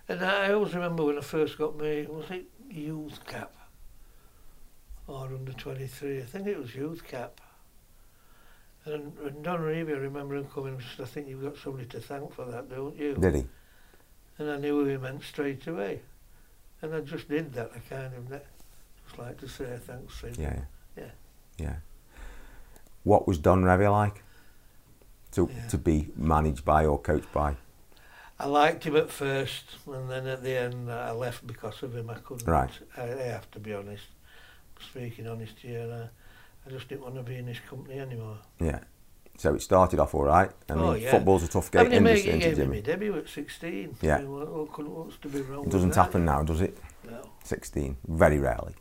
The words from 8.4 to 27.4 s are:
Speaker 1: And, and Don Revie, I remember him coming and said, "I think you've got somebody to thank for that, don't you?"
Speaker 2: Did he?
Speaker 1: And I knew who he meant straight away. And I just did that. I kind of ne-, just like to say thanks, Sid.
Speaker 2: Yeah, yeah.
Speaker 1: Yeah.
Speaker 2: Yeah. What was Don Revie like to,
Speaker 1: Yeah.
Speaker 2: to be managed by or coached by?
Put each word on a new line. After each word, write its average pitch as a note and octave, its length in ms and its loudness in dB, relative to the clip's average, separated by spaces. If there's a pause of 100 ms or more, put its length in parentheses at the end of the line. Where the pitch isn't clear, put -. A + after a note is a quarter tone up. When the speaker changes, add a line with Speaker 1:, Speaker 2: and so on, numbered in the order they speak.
Speaker 1:
And, D3 340 -8
and D3 240 -10
Don F3 180 -2
Revie, D#3+ 340 -2
I C#3 40 -2
remember C#3 380 -6
him C#3 100 -4
coming C3+ 280 -8
and C3 80 -10 (140)
said, C#3 80 -10
"I B2 40 -10
think D3 200 -10
you've C3 140 -10
got C#3+ 140 -6
somebody C3+ 300 -10
to A#2 140 -12
thank C#3+ 320 -10
for B2+ 140 -10
that, A#2+ 240 -10
don't C3+ 260 -8
you?" D3 200 -2
Speaker 2:
Did E2+ 180 4
he? C#2 100 0 (920)
Speaker 1:
And D3+ 120 -4
I D3 60 -4
knew D3 240 0
who C#3+ 80 2
he C#3 80 0
meant C3 280 -8
straight C#3 420 -6
away. F#3+ 340 -4 (800)
And D#3+ 140 -6
I F#3+ 60 -2
just C#3+ 280 -8
did D#3 260 -2
that. A#2 200 -6
I - 40 -14 (140)
kind C3 220 -8
of B2 160 -12
ne-, C#3 80 -10 (680)
just - 140 -18
like B2 220 -12
to - 80 -12
say B2 360 -8
thanks, B2 360 -14
Sid. A#2+ 180 -10
Speaker 2:
Yeah, C#2+ 220 -4 (360)
yeah. - 60 -12
Speaker 1:
Yeah. - 80 -14 (480)
Speaker 2:
Yeah. D2 180 -4 (1300)
What G2+ 240 8
was F#2 120 4
Don F#2 260 6
Revie F#2 260 8
like G#2 320 2 (1120)
to, F2+ 200 4
Speaker 1:
Yeah. - 160 -10
Speaker 2:
to - 100 0
be D2+ 380 4
managed D#2 480 4
by D#2 220 6
or D2 120 4
coached - 340 0
by? D2 240 2 (840)